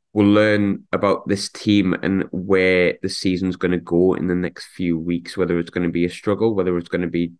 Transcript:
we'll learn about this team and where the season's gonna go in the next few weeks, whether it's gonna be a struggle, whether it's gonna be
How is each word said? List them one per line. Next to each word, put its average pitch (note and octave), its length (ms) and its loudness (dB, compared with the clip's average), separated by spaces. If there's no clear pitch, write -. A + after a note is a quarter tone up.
we'll G#2 140 4
learn G#2 640 2
about G2 340 0
this - 240 -4
team G2+ 500 2
and F#2+ 300 0
where F#2 720 2
the F#2+ 80 -4
season's F#2 480 -2
gonna F2+ 200 0
go F2 380 2
in F2 120 -4
the F2+ 80 0
next F2+ 320 -6
few F2 300 -4
weeks, E2+ 400 -6
whether F2 220 0
it's E2+ 100 -6
gonna F2+ 200 -4
be E2+ 160 -2
a F2+ 40 -2
struggle, G#2+ 460 -2
whether F2+ 220 -2
it's F2 120 -8
gonna F2+ 180 -4
be E2+ 200 -2